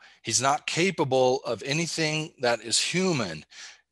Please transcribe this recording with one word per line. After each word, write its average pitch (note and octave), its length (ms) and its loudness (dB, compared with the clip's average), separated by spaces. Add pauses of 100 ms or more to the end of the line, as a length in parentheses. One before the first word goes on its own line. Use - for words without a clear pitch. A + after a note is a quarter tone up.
(220)
He's A#2 200 0
not C3+ 260 2
capable C3+ 800 2
of A2 180 -4
anything D#3 760 -2
that A#2+ 180 2
is A2 320 0
human, C3+ 540 0 (460)